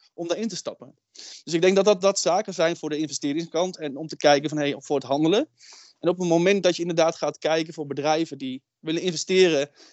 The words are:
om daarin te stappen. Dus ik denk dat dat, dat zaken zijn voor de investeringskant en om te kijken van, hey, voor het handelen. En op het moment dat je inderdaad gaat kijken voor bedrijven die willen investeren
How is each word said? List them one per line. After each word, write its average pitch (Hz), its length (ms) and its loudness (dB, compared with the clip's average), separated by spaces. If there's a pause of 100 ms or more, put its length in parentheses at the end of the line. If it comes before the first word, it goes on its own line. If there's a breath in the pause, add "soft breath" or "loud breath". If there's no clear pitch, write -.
(120)
om 170 140 -8
daarin 202 200 -2
te 185 80 -8
stappen. - 400 -12 (480 loud breath)
Dus 151 100 -8
ik 165 80 2
denk 190 140 6
dat 190 100 4
dat, 196 160 4
dat 196 180 2
zaken 185 340 -2
zijn 170 240 0
voor 156 120 -8
de 147 80 -4
investeringskant 160 800 -4
en 147 200 -8
om 160 100 -10
te 156 100 -12
kijken 147 320 4
van, 151 80 -6
hey, 143 200 -2
voor 147 180 -4
het 131 100 -2
handelen. 160 440 2 (500 soft breath)
En 165 100 -2
op 180 80 0
het 180 100 -2
moment 175 360 4
dat 175 120 4
je 170 60 -6
inderdaad 170 340 0
gaat 147 220 -6
kijken 160 360 -2
voor 151 140 -10
bedrijven 151 500 -2
die 131 240 -8 (180)
willen 160 220 -4
investeren 165 680 2 (220 soft breath)